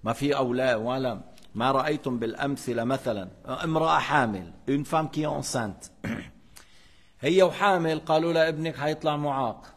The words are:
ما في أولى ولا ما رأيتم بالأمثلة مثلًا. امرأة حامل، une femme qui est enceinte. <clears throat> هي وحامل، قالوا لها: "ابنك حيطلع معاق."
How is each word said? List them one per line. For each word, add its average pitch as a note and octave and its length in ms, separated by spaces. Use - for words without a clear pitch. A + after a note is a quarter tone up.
ما A2 100
في C#3 220
أولى B2+ 400
ولا A#2+ 440
ما A#2+ 160
رأيتم C3+ 480
بالأمثلة A#2 640
مثلًا. A#2 460
امرأة D#3+ 540
حامل، G#2+ 540
une C3+ 180
femme D#3+ 240
qui D3+ 140
est - 20
enceinte. C3 680
<clears throat> - 1160
هي F3+ 220
وحامل، E3 640
قالوا E3 280
لها: D#3+ 160
"ابنك D#3+ 280
حيطلع D3+ 400
معاق." C3+ 480